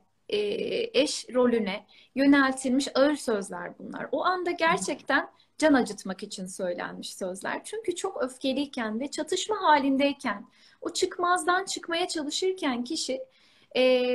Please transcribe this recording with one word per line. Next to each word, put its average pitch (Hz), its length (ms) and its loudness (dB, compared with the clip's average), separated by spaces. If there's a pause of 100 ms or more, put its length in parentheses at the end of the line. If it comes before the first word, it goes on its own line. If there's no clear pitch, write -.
(300)
e, 208 80 0 (640)
eş - 320 -2
rolüne 220 520 2 (300)
yöneltilmiş 269 800 4
ağır 285 200 6
sözler 190 640 -4
bunlar. 196 320 -10
O 294 140 0
anda 359 260 0
gerçekten 320 800 0 (280)
can 302 160 6
acıtmak 202 500 0
için 196 220 -10
söylenmiş 185 720 -6
sözler. 196 480 -6
Çünkü 415 320 -6
çok 381 280 -4
öfkeliyken 254 760 -4
ve 277 120 -6
çatışma 370 500 -4
halindeyken, 277 840 2 (360)
o - 120 -8
çıkmazdan 359 720 0
çıkmaya 339 420 -4
çalışırken 311 760 -2
kişi, 262 380 -4 (540)
e, 254 60 4 (340)